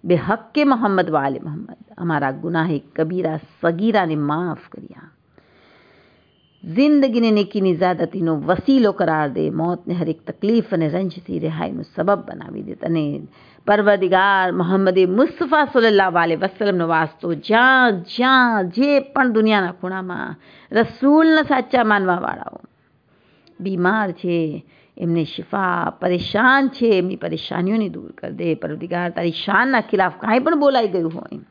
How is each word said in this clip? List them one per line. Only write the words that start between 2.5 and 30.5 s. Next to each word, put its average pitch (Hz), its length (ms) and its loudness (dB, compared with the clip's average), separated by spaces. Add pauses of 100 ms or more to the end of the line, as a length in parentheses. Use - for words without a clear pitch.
કબીરા 160 440 -4 (220)
સગીરાને 175 540 0
માફ 151 540 -4
કર્યા. - 400 -20 (1500)
જિંદગીને 240 680 2
નેકીની 196 440 2
ઝ્યાદતીનો 165 640 0
વસીલો 202 520 2
કરાર 160 380 0
દે, 156 200 -2
મોતને 175 440 -4
હર 165 160 -2
એક 160 160 -6
તકલીફ 220 480 -2
અને 165 160 0
રંજથી 175 500 -6
રિહાઈનો 165 440 -6 (120)
સબબ 196 240 0
બનાવી - 440 -14
દે. - 100 -12
અને 151 480 -4 (460)
પરવરદિગાર 196 840 2
મોહમ્મદ 185 480 2 (100)
મુસ્તફા 285 560 0
સલ્લલ્લાહુ 214 520 2
અલૈહિ 170 180 2
વસલ્લમનો 190 520 -2
વાસ્તો, 165 460 -2
જ્યાં 233 680 4
જ્યાં 240 680 2
જે 277 300 2
પણ 269 320 0
દુનિયાના 214 400 2
ખૂણામાં 185 640 -8 (360)
રસૂલના 294 680 4
સાચા 262 420 0
માનવાવાળાઓ 190 800 -2 (1000)
બીમાર 190 520 0
છે, 165 540 -4 (320)
એમને 170 260 0
શિફા, 175 800 -4
પરેશાન 226 680 2
છે, 226 280 2
એમની 180 180 -2
પરેશાનીઓને 180 760 -4
દૂર - 220 -14
કર - 200 -12
દે. 165 240 -2
પરવરદિગાર, 175 540 -6
તારી 170 220 -4
શાનના 220 500 0
ખિલાફ 190 400 0
કાંઈ 226 180 2
પણ 320 160 0